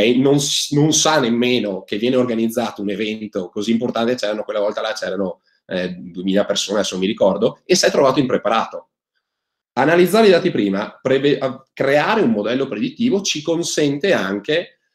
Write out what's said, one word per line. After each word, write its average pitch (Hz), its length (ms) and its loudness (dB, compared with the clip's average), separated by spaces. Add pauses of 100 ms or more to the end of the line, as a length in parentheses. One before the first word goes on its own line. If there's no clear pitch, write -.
(160)
Non 139 240 4
s-, - 320 -4
non 147 200 4
sa 156 280 2
nemmeno 117 640 0
che 107 160 -8
viene 120 180 0
organizzato 113 640 -2
un 101 100 -4
evento 107 600 -6
così 107 220 -2
importante, 117 420 0
c'erano, 107 300 -4
quella 107 160 -4
volta 104 200 -2
là 110 120 -4
c'erano, 92 500 -6 (240)
eh, 90 320 -6
duemila 92 460 -2
persone, 101 340 -2
adesso 95 160 -2
non 92 80 -4
mi 95 80 0
ricordo, 107 540 0
e 180 100 2
si 180 120 2
è 175 40 4
trovato 135 300 2
impreparato. 107 720 -2 (840)
Analizzare 175 540 4
i - 20 8
dati 170 200 4
prima, 104 520 -2
preve-, 139 360 2
a-, 131 240 -6 (100)
creare 147 480 2
un 143 100 2
modello 113 380 -2
predittivo 120 520 -2
ci 160 220 -4
consente 165 720 0
anche, 104 640 -2 (160)